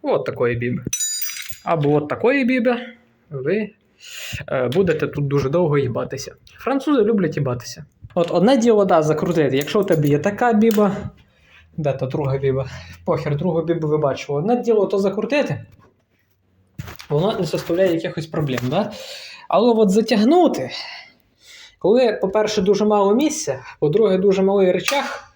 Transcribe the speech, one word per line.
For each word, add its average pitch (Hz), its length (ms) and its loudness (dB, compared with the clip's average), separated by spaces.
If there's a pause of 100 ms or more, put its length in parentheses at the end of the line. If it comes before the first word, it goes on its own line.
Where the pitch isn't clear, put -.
от 226 220 0
такої 120 320 -2
біби, 120 260 -4 (800)
або 151 300 2
от 147 140 2
такої 262 360 0
біби, 247 320 2 (540)
ви, 175 400 -4 (840)
е, 127 160 -2
будете 156 380 0
тут 143 220 -4
дуже 135 200 0
довго 147 300 0
їбатися. 127 560 -6 (240)
Французи 269 440 0
люблять 196 340 0
їбатися. 127 480 -6 (300)
От 170 160 0
одне 190 260 4
діло, 220 280 4
да, 185 180 4
закрутити, 151 540 0
якщо 147 240 0
у 196 40 2
тебе 156 240 2
є 143 100 4
така 202 340 0
біба, 208 440 4 (800)
де 143 160 -2
та 131 140 -4
друга 135 320 -2
біба, 131 280 -2 (380)
похер, 160 320 -2
другу 165 260 -2
бібу 160 260 -2
ви 151 100 0
бачили, 143 400 -2
одне 214 180 0
діло 214 300 2
то 202 120 -2
закрутити, 202 680 -2 (1400)
воно 170 300 0
не 180 80 -2
составляє 175 480 0
якихось 160 320 -6
проблем, 131 340 -4 (100)
да? 190 220 -2 (560)
Але 226 240 4
от 220 180 4
затягнути, 226 800 4 (1080)
коли, 226 340 4
по-перше, 208 500 0
дуже 202 220 4
мало 208 300 4
місця, 277 440 0 (220)
по-друге, 190 380 2
дуже 190 240 2
малий 190 300 4
речах 247 520 -2 (120)